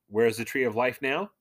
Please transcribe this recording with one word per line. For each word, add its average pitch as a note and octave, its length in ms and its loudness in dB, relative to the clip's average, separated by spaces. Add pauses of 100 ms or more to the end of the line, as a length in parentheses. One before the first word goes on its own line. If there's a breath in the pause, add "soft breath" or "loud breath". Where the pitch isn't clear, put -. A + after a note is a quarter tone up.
where's A2 280 2
the A2+ 80 -6
tree C3 180 -2
of A2 120 0
life A#2+ 260 0
now? D3 400 -2